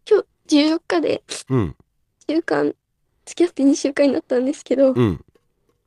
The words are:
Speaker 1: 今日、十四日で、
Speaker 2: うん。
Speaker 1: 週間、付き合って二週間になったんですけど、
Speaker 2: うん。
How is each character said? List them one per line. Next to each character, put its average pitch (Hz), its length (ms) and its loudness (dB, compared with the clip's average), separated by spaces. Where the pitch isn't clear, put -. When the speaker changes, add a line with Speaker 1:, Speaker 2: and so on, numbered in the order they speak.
Speaker 1:
今 415 140 4
日、 - 60 -6
十 302 200 4
四 320 120 -2
日 349 200 -2
で、 - 220 -4
Speaker 2:
う 131 80 0
ん。 90 200 -2
Speaker 1:
週 320 140 0
間、 294 320 -2
付 - 200 -2
き 349 40 2
合 - 20 -20
っ - 40 -20
て 269 100 -2
二 277 100 4
週 277 200 -4
間 285 120 2
に 254 60 2
な - 60 -2
っ - 40 -8
た 254 160 -4
ん 254 60 -2
で 277 80 -2
す - 100 -12
け - 140 -4
ど、 269 160 2
Speaker 2:
う 175 100 0
ん。 92 220 -2